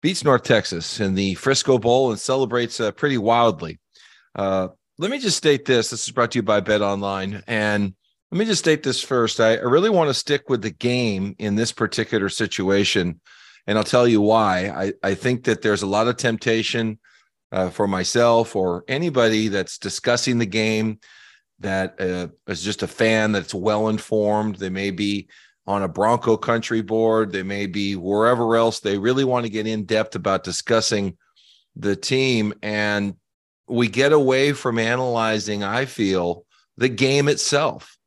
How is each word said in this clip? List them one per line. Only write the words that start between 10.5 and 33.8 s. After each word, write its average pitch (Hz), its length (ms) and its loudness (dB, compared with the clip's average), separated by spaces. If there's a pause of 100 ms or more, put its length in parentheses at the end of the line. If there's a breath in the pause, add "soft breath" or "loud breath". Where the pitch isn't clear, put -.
the 101 100 -6
game 110 680 -2
in 101 160 -2
this 113 160 0
particular 107 560 -2
situation, 98 920 0 (440 loud breath)
and 104 120 0
I'll 107 80 0
tell 123 200 4
you 113 140 6
why. 104 480 2
I, 95 340 -6
I 98 120 0
think 123 320 -2
that 110 160 0
there's 104 220 0
a 101 40 -2
lot 107 220 2
of 120 80 -2
temptation, 113 840 -2 (540 soft breath)
uh, 92 160 0
for 104 180 -2
myself 113 680 2
or 90 320 -2
anybody 127 580 0
that's 98 300 -4
discussing 120 600 -2
the 117 80 0
game 110 540 -2 (600 loud breath)
that, 95 420 -4
uh, 90 260 -4 (240)
is 82 100 -8
just 101 220 -6
a 92 40 -6
fan 110 440 2
that's 98 220 -2
well-informed. 107 1000 0
They 92 140 -6
may 98 220 -4
be 101 380 -4 (360 soft breath)
on 101 160 -2
a 95 60 -2
Bronco 110 480 2
country 113 460 -2
board. 110 500 0
They 95 120 -4
may 101 240 -6
be 98 280 -2
wherever 113 640 2
else. 113 240 2
They 101 160 0
really 127 260 0
want 123 220 0
to 113 40 -6
get 107 160 -4
in 110 200 -4
depth 110 280 -2
about 95 300 -2
discussing 101 720 -2 (640 soft breath)
the 98 180 -2
team. 120 680 0
And 104 540 -2 (540)
we 120 180 0